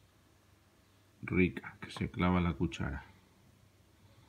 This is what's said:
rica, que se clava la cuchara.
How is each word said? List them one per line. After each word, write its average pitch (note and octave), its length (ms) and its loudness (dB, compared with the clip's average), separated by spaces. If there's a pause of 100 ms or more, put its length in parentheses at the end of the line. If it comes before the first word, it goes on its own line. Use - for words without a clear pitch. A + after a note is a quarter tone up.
(1200)
rica, - 600 2
que - 100 -14
se - 180 -4
clava F2+ 320 2
la F2 120 2
cuchara. D#2+ 520 -4 (1200)